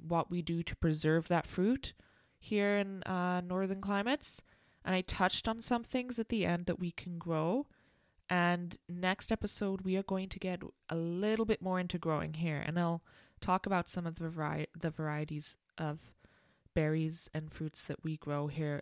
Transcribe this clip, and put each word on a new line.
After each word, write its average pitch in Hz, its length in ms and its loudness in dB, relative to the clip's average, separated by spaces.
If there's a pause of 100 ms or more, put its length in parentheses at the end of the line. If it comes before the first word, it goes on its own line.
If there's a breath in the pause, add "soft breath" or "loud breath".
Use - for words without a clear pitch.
what 165 240 2
we 175 100 0
do 170 220 0
to - 140 -6
preserve 156 500 4
that 170 180 4
fruit 220 480 0 (460 soft breath)
here 202 380 2
in, 196 260 -2
uh, 180 380 0
northern 185 400 0
climates. 202 600 0 (420 soft breath)
And 185 120 2
I 185 60 4
touched - 460 2
on 226 140 -2
some 233 220 0
things 247 340 -2
at 226 120 -2
the 220 140 2
end 175 220 2
that 175 140 -2
we 175 120 -2
can 175 280 -8
grow. 165 480 0 (600 soft breath)
And 175 460 2 (140)
next 185 420 -2
episode, 196 500 0
we 185 140 0
are 190 60 2
going 190 280 -2
to 190 100 -12
get 185 240 -4 (260)
a 165 60 -2
little 190 500 2
bit 214 160 2
more 185 180 2
into 180 200 -2
growing 156 360 0
here. 156 300 0
And 165 140 0
I'll 170 240 2 (380 loud breath)
talk 185 260 2
about 185 220 2
some 170 180 -4
of 165 80 -4
the 165 140 -4
vari-, 156 400 -2 (100)
the 160 100 0
varieties 151 680 -4 (200)
of 156 220 -4 (720 soft breath)
berries 160 580 0
and 156 220 -6
fruits - 300 -6
that - 200 -8
we 156 140 -2
grow 147 300 -2
here 147 340 -2